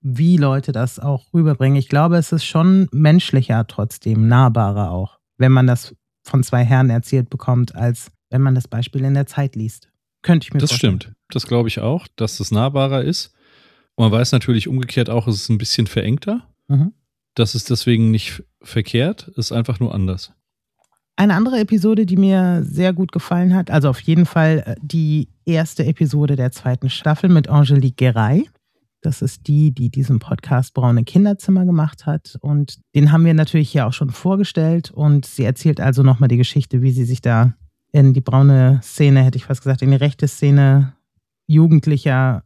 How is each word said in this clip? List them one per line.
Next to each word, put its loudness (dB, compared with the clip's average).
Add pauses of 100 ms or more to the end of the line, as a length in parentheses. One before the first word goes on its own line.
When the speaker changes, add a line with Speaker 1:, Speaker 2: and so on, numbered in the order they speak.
Speaker 1:
wie 0
Leute -2
das -6
auch -6
rüberbringen. 2
Ich -4
glaube, 2
es -2
ist -4
schon 2
menschlicher 2
trotzdem, -2
nahbarer 2
auch, -8 (200)
wenn 2
man 4
das -4 (280)
von -2
zwei -2
Herren 2
erzählt -4
bekommt, -4
als -6 (180)
wenn -2
man 0
das -4
Beispiel -6
in -2
der -2
Zeit -8
liest. -12 (320)
Könnte 0
ich -18
mir -2
Speaker 2:
Das -2
Speaker 1:
vorstellen. -2
Speaker 2:
stimmt. -20 (140)
Das -8
glaube -2
ich -10
auch, -6
dass -6
das -8
nahbarer -2
ist. -6 (640)
Und 0
man 4
weiß -2
natürlich -2
umgekehrt -4
auch, -4
es -2
ist -10
ein 0
bisschen -4
verengter. -4 (200)
Speaker 1:
Mhm. 0 (420)
Speaker 2:
Das -2
ist -8
deswegen 0
nicht -6 (180)
verkehrt, -4
ist -8
einfach -6
nur -4
anders. -6 (840)
Speaker 1:
Eine 2
andere -2
Episode, 0
die -2
mir 2
sehr -2
gut -4
gefallen -2
hat, -2
also 2
auf -4
jeden 2
Fall, 0
äh, -6
die -4 (160)
erste -2
Episode 0
der -2
zweiten -6
Staffel -2
mit 4
Angelique 2
Geray. 0 (520)
Das -6
ist -8
die, 2
die -4
diesen -2
Podcast -4
Braune 0
Kinderzimmer 0
gemacht -2
hat. -8
Und -4 (160)
den 6
haben 4
wir 4
natürlich 0
hier 0
auch -4
schon -4
vorgestellt. -2
Und 2
sie -6
erzählt 0
also 2
nochmal 4
die 2
Geschichte, 0
wie 2
sie -2
sich -6
da 2 (380)
in 6
die 0
braune 4
Szene, 2
hätte 2
ich -10
fast -6
gesagt, -2
in 2
die 4
rechte -2
Szene 2 (540)
Jugendlicher 2